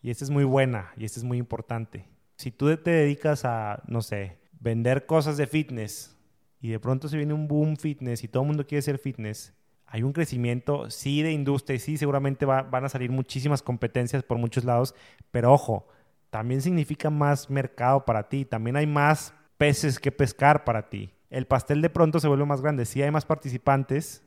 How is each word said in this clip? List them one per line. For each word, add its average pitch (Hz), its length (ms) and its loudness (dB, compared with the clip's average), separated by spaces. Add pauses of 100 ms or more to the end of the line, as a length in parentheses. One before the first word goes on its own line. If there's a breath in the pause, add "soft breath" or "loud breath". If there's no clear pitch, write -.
Y 120 80 -8
esta 117 120 -8
es 135 60 -8
muy 143 140 2
buena 127 520 2
y 110 100 -10
esta 107 140 -10
es 113 40 -8
muy 123 160 -2
importante. 113 680 -8 (280)
Si - 160 -10
tú 151 260 0
te 170 140 -2
dedicas 147 520 2
a, 110 440 -4
no 117 140 -2
sé, 98 360 -8 (140)
vender 117 560 -2
cosas 151 300 2
de 147 100 0
fitness 127 680 -6 (460)
y 120 80 -8
de 110 100 -4
pronto 131 280 -4
se 151 100 -4
viene 151 160 -2
un 151 140 -4
boom 151 300 0
fitness 127 460 -6
y 117 40 -10
todo 131 160 0
el 147 40 0
mundo 147 200 -2
quiere 143 160 -2
ser 139 160 -2
fitness, 107 560 -10 (300)
hay 113 160 -6
un 139 120 -2
crecimiento, 123 760 -2
sí, 143 320 -2
de 160 100 0
industria 139 440 0
y 117 40 -4
sí, 151 180 -4
seguramente 139 500 0
va, 131 160 2
van 131 200 -2
a 139 60 -4
salir 123 220 -4
muchísimas 131 500 -2
competencias 123 600 -2
por 120 160 -2
muchos 117 240 -2
lados, 120 320 0 (340 loud breath)
pero 120 240 6
ojo, 117 340 2 (440 soft breath)
también 123 320 -4
significa 156 480 0
más 143 400 0
mercado 135 520 2
para 110 240 0
ti, 139 160 -4
también 117 320 -4
hay 151 120 2
más 147 480 2 (220)
peces 147 420 2
que - 120 0
pescar 143 520 4
para 110 260 -2
ti. 101 240 -10 (160)
El 127 160 -4
pastel 147 380 2
de 165 80 2
pronto 165 280 4
se 151 80 2
vuelve 143 160 4
más 143 160 0
grande, 135 260 0
sí 139 180 -2
hay 147 80 2
más 151 140 0
participantes 135 1000 0